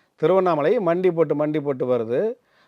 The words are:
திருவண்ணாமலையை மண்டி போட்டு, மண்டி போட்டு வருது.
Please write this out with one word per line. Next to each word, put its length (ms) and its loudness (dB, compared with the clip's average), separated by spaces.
திருவண்ணாமலையை 640 2
மண்டி 240 0
போட்டு, 360 0
மண்டி 140 -2
போட்டு 260 -4
வருது. 460 0